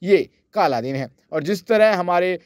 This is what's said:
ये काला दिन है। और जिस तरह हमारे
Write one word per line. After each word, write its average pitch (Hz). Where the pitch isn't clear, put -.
ये 180
काला 147
दिन 135
है। 131
और 156
जिस 170
तरह 214
हमारे 175